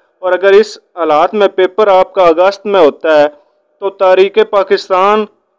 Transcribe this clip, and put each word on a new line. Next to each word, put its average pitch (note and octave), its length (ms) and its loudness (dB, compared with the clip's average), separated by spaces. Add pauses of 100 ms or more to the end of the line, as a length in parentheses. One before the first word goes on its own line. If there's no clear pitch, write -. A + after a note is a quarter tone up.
(220)
और F3+ 100 -2
अगर F#3+ 220 0
इस G#3+ 240 0 (200)
हालात D#3+ 360 -2
में G3+ 160 0
पेपर F#3+ 380 -2
आपका F#3 380 0
अगस्त F3+ 400 0
में G3 140 0
होता D#3+ 380 0
है D3 80 2
तो - 720 -12
तारीख़ G3 420 0 (120)
पाकिस्तान G3 720 -2 (320)